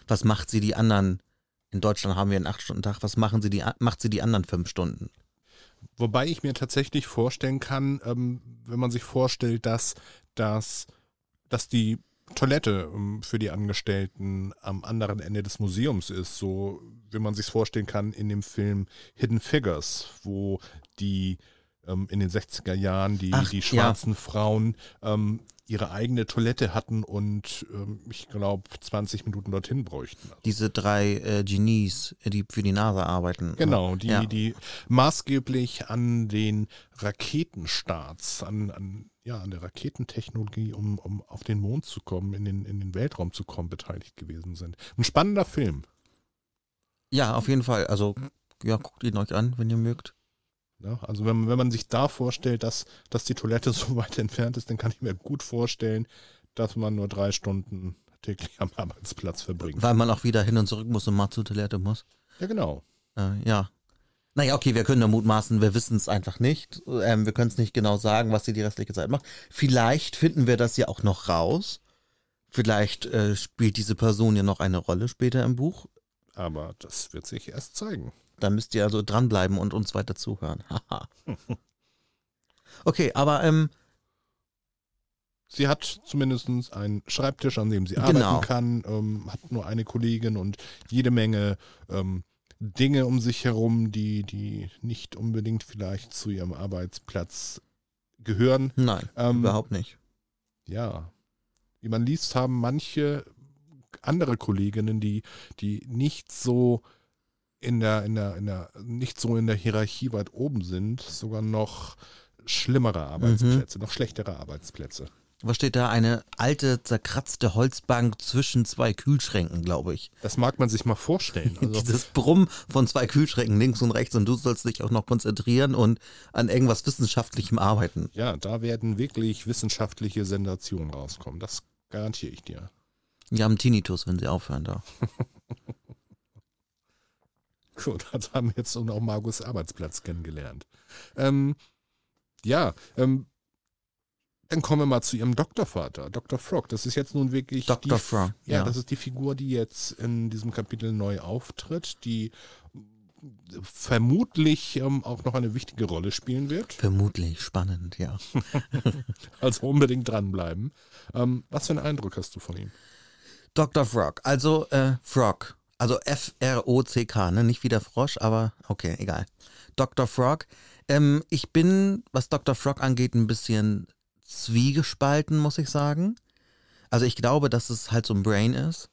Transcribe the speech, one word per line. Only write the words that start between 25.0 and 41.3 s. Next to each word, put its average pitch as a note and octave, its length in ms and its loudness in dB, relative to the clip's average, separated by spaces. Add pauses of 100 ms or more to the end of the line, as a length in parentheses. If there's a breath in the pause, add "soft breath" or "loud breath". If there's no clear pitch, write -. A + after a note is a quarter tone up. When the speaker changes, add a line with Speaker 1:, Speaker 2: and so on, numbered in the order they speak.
Speaker 2:
ähm, G#2+ 380 0 (260)
ihre G#2 260 -4
eigene A#2 340 -2
Toilette A#2 480 0
hatten A2 300 -2
und, G#2 680 -4
ähm, G2+ 280 -8 (100)
ich - 180 -14
glaub, G2+ 400 -2 (160)
zwanzig G#2 420 -4
Minuten G2 260 -6
dorthin G#2 340 -2
bräuchten. C#2+ 460 -12 (120)
Speaker 1:
Diese G#2+ 280 0
drei, G#2 460 2
äh, G#2 260 0
Genies, G2+ 720 2 (100)
die G2+ 260 0
für G#2+ 120 -2
die G2+ 80 2
nasa G2 320 2
arbeiten. F2 520 -2
Speaker 2:
Genau, G2+ 400 2
die, F#2+ 120 -4
Speaker 1:
Ja. G#2+ 180 2
Speaker 2:
die G#2+ 300 -2 (320 loud breath)
maßgeblich B2+ 1000 0
an A#2 400 0
den G#2+ 400 0 (300 loud breath)
Raketenstarts, F2+ 1400 -6
an, G#2 300 -4
an, G2 380 -12 (140)
ja, A#2+ 160 -10
an G2 120 -10
der F#2+ 100 -10
Raketentechnologie, A2 1120 -8
um, G#2 240 -2
um G2+ 240 -8
auf - 220 -16